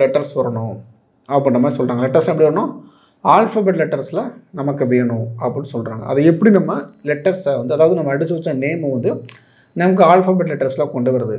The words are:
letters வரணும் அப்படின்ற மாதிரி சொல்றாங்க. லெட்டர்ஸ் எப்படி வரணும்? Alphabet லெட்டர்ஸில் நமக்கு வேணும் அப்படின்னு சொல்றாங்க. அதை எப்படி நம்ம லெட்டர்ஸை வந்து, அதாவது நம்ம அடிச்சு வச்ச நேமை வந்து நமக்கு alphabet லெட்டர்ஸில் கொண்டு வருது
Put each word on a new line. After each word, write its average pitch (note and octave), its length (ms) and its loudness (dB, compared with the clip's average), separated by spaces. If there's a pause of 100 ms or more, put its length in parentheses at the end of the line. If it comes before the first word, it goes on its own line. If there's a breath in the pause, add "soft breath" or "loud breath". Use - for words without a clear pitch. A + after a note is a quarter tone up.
letters C#3 380 0
வரணும் A2+ 340 -4 (600)
அப்படின்ற C3 300 2
மாதிரி - 140 -2
சொல்றாங்க. B2 260 -2
லெட்டர்ஸ் E3 260 2
எப்படி D#3 160 4
வரணும்? E3 240 -2 (640 loud breath)
Alphabet G3+ 480 2
லெட்டர்ஸில் C#3+ 380 -4 (400)
நமக்கு C#3 340 -2
வேணும் A#2 300 0 (180)
அப்படின்னு C3 320 -6
சொல்றாங்க. A2+ 280 -8 (100)
அதை C#3+ 200 4
எப்படி G#3 240 4
நம்ம E3+ 220 -2 (320)
லெட்டர்ஸை D3 500 -2
வந்து, C#3+ 160 -2
அதாவது E3 220 4
நம்ம C#3 160 -2
அடிச்சு E3 220 -2
வச்ச D3+ 260 -4
நேமை D#3 320 -4
வந்து D3+ 160 -2 (680 soft breath)
நமக்கு F3+ 220 4 (100)
alphabet F#3 380 2
லெட்டர்ஸில் C#3 440 -2
கொண்டு B2 180 0
வருது G#2+ 260 -2